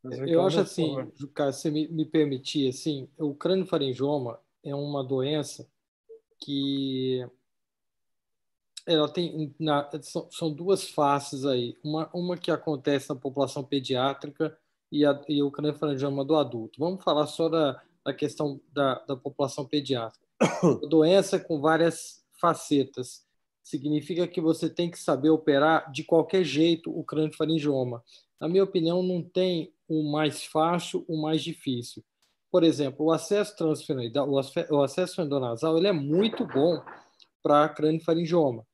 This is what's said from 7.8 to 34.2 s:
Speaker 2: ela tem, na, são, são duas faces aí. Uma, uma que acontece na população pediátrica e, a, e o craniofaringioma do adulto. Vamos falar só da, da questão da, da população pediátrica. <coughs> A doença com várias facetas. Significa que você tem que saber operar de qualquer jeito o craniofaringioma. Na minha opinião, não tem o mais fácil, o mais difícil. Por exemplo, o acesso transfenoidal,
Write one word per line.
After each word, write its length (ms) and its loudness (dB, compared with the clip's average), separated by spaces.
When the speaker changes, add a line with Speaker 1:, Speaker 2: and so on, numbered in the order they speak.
Speaker 2:
ela 240 2
tem, 520 -6
na, 280 0
são, 280 -10
são 220 -6
duas 380 -2
faces 540 0
aí. 400 -2
Uma, 280 -6
uma 240 -4
que 140 -6
acontece 600 -2
na 40 -4
população 480 -4
pediátrica 960 -2
e, 160 4
a, 220 2
e 140 2
o 100 0
craniofaringioma 720 -2
do 100 2
adulto. 460 -2
Vamos 240 -2
falar 240 2
só 200 -2
da, 320 0
da 80 -4
questão 480 -4
da, 320 0
da 120 -6
população 480 -4
pediátrica. 640 -4
<coughs> 440 2
A 20 -8
doença 520 4
com 220 -4
várias 640 0
facetas. 840 0
Significa 640 -2
que 140 -6
você 280 2
tem 220 -2
que 80 -16
saber 320 2
operar 640 4
de 100 -8
qualquer 400 2
jeito 480 2
o 140 -8
craniofaringioma. 1000 0
Na 80 -2
minha 160 6
opinião, 400 2
não 180 0
tem 500 0
o 220 0
mais 340 0
fácil, 600 0
o 140 -4
mais 220 0
difícil. 600 -6
Por 140 4
exemplo, 420 2
o 60 4
acesso 440 0
transfenoidal, 720 -2